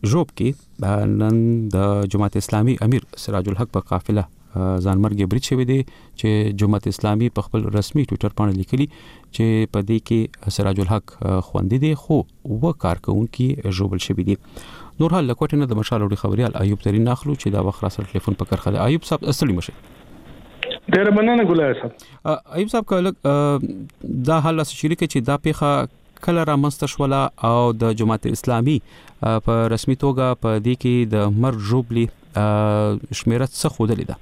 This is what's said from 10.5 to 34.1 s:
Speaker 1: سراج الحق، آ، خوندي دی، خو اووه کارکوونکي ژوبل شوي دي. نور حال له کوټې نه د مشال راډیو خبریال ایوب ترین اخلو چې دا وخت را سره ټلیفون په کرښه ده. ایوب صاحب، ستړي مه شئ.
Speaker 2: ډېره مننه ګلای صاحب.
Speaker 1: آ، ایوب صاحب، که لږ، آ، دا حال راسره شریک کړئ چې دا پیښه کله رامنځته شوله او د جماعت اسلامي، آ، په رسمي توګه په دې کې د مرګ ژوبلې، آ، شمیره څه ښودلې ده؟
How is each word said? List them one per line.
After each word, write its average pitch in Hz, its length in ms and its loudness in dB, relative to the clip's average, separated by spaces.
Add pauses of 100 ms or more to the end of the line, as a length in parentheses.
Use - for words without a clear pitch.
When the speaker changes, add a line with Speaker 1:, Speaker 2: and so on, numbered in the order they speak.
Speaker 1:
سراج 98 300 0
الحق، 101 440 -2
آ، 98 160 0
خوندي 95 380 -2
دی، 151 160 2
خو 156 300 0 (220)
اووه 127 260 -2
کارکوونکي 107 840 -2 (120)
ژوبل 95 280 -2
شوي - 260 -2
دي. 101 140 2 (600)
نور 160 120 2
حال 175 140 2
له 123 80 0
کوټې 151 200 -2
نه 147 120 2
د 120 80 -2
مشال 107 280 0
راډیو 101 160 0
خبریال 104 420 0
ایوب 101 240 0
ترین 107 240 2
اخلو 123 260 -2
چې - 140 -4
دا 101 140 0
وخت 95 220 -2
را 98 60 0
سره 101 160 -8
ټلیفون - 280 -2
په 95 120 -4
کرښه - 260 -2
ده. 104 140 0
ایوب 156 180 2
صاحب، - 280 -4
ستړي 135 220 0
مه 90 80 -2
شئ. - 100 -10 (1200)
Speaker 2:
ډېره 202 220 4
مننه 226 300 4
ګلای 160 300 2
صاحب. - 180 -8 (340)
Speaker 1:
آ، - 300 -4
ایوب 202 140 -2
صاحب، 226 160 -2
که 185 160 0
لږ، 180 120 0 (120)
آ، 143 320 2 (460)
دا 143 360 0
حال 160 180 0
راسره 156 180 -4
شریک 160 280 -2
کړئ 165 40 -2
چې 143 120 -2
دا 139 180 0
پیښه 143 500 0 (340)
کله 170 220 0
رامنځته 147 420 0
شوله 139 440 0 (140)
او 120 280 2
د 113 200 0
جماعت 110 340 0
اسلامي، 120 540 0 (420)
آ، 113 180 2
په 113 280 2
رسمي 113 280 0
توګه 131 460 0
په 110 180 0
دې 120 240 0
کې 123 220 4
د 110 100 -2
مرګ 107 420 2
ژوبلې، 117 500 0 (280)
آ، 104 600 2 (180)
شمیره 120 320 0
څه - 220 -4
ښودلې 113 400 -2
ده؟ - 140 -8